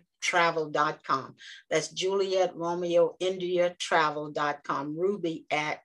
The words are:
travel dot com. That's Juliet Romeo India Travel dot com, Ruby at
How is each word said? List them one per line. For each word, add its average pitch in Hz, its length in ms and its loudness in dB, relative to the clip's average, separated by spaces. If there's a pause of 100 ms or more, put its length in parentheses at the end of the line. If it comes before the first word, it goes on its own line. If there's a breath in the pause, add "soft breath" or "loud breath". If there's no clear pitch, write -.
(220)
travel 165 480 2
dot 151 340 0
com. 131 320 -4 (340 loud breath)
That's 156 200 0
Juliet 185 680 0
Romeo 170 640 2
India 180 600 0
Travel 151 520 0
dot 147 320 -2
com, 147 340 -4
Ruby 170 520 -4
at 151 360 -2